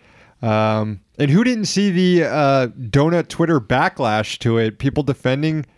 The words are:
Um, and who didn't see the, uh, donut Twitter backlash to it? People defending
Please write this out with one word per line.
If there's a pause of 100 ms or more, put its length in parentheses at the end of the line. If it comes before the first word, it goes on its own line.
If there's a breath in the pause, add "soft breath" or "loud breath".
(420 soft breath)
Um, (160)
and
who
didn't
see
the,
uh,
donut
Twitter
backlash
to
it?
People
defending (140)